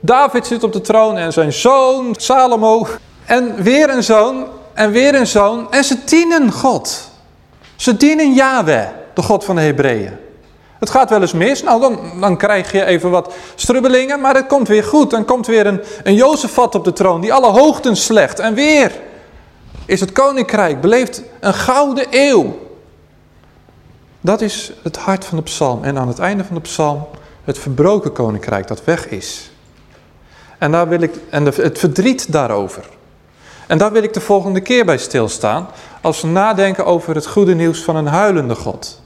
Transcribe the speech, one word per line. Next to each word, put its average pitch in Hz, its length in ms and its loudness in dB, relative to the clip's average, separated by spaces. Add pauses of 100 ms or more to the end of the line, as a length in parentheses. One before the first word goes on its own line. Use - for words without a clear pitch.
David 254 400 2
zit 226 160 -4
op 220 100 -2
de 202 80 -4
troon 220 360 2
en 165 160 -4
zijn 151 200 0
zoon 262 680 2
Salomo. 233 680 2 (380)
En 233 380 0
weer 269 280 4
een 254 120 -2
zoon 233 440 2 (280)
en 214 160 0
weer 262 240 4
een 247 120 2
zoon. 220 460 0
En 269 120 2
ze 269 200 -4
dienen 330 480 4
God. - 580 -4 (640)
Ze 240 200 0
dienen 302 380 4
Yahweh, 220 520 2 (280)
de 170 80 -2
God - 220 0
van 185 120 -2
de 160 60 0
Hebreeën. 131 540 0 (640)
Het - 120 -6
gaat 262 200 2
wel 214 100 4
eens 175 120 0
mis, 208 300 0
nou 240 180 2
dan, 247 180 0 (220)
dan 190 160 2
krijg 208 360 -2
je 196 120 0
even 175 260 0
wat 175 240 -2 (200)
strubbelingen, 262 680 0
maar 269 140 2
het 269 120 2
komt 269 220 2
weer 208 160 4
goed. 302 260 2
Dan 220 140 -2
komt 247 220 -2
weer 220 200 2
een, 202 140 -2 (220)
een 196 120 2
Jozefat 254 600 2
op 190 100 -2
de 180 80 0
troon 180 280 0
die 208 120 -2
alle 262 180 4
hoogten 226 460 4
slecht. - 420 0
En 220 160 -2
weer 285 380 2 (920)
is 190 160 -2
het 185 120 -4
koninkrijk, 220 680 0
beleeft 226 420 0 (180)
een 196 140 0
gouden 269 560 0
eeuw. 254 480 2 (1600)
Dat 208 200 0
is - 320 -8 (100)
het - 140 -10
hart 190 280 -4
van - 120 -8
de 160 80 -6
psalm. 127 400 -4
En 139 140 -4
aan 127 100 -4
het 120 100 -6
einde 196 260 -2
van 185 100 -10
de 165 60 -6
psalm 151 460 -4 (380)
het - 140 -6
verbroken 147 540 0
koninkrijk 107 540 -4
dat - 180 -12
weg 170 240 -4
is. - 420 -14 (1080)
En, 147 120 -2
daar 170 180 0
wil 170 120 0
ik, 160 140 -2 (160)
en 147 140 -2
de, 139 120 2
het - 220 -2
verdriet 190 540 -2
daarover. 110 560 -4 (800)
En 160 120 0
daar 208 140 2
wil 220 100 2
ik 214 100 -4
de 196 80 -6
volgende 190 400 0
keer 240 240 0
bij 151 140 0
stilstaan, 120 720 -4 (320)
als 160 200 -4
we 165 80 -4
nadenken 196 580 0
over 170 280 -2
het 151 120 -4
goede 190 280 2
nieuws 165 280 -2
van 160 140 -2
een 156 100 -2
huilende 156 480 0
God. - 520 -12